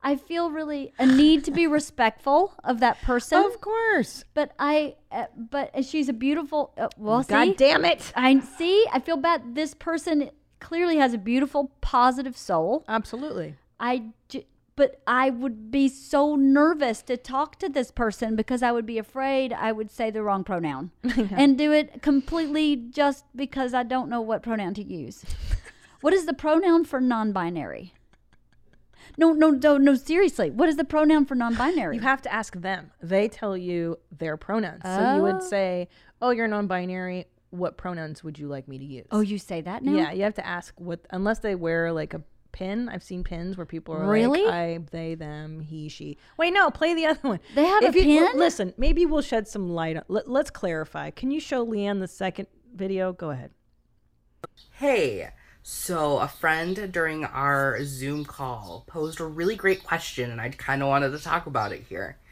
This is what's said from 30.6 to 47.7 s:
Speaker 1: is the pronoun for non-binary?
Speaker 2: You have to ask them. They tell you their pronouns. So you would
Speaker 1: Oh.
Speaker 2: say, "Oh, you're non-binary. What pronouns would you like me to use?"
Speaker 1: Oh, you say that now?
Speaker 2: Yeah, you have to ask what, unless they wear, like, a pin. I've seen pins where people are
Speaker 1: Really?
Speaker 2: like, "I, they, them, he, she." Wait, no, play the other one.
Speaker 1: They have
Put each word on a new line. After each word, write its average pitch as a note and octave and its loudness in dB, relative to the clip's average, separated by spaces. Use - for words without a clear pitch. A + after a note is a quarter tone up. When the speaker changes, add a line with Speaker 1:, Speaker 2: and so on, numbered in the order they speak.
Speaker 1:
is D4+ 2
the D#4 0
pronoun D4+ 4
for C#4 -6
non-binary? A#3+ 0
Speaker 2:
You A3 -6
have C4 2
to - -6
ask G#3+ -6
them. F3 -6
They F#3+ 2
tell G3+ -6
you F3 -4
their D#3 -6
pronouns. G3 -6
So G#3 2
you D4 4
would F#4+ 2
Speaker 1:
Oh. F#4+ -6
Speaker 2:
say, F#3+ -2
"Oh, B3 2
you're A3+ 0
non-binary. F#3 -4
What F3+ -6
pronouns D#3+ -10
would D3+ -14
you C#3+ -10
like C#3 -10
me C3+ -14
to C3+ -14
use?" C3 -16
Speaker 1:
Oh, G#3 2
you G#3 -2
say F3+ -8
that F3+ -10
now? C#4 0
Speaker 2:
Yeah, D#4 0
you F#3+ -2
have G#3 -2
to F3+ -10
ask F3 -10
what, E3+ -10
unless G3+ -2
they G#3 -4
wear, E3 -2
like, D#3 -6
a D#3 -10
pin. G#3+ -6
I've F3+ -12
seen F3+ -10
pins F3+ -8
where E3+ -10
people E3 -10
are F#3 0
Speaker 1:
Really? B3 4
Speaker 2:
like, G#3+ 2
"I, E3+ -4
they, E3 -8
them, D#3 -12
he, D3+ -12
she." D3 -14
Wait, E4+ 2
no, F#4 4
play E4 0
the D#4+ 0
other D#4 0
one. F#3 -2
Speaker 1:
They C#4+ 6
have G4+ 6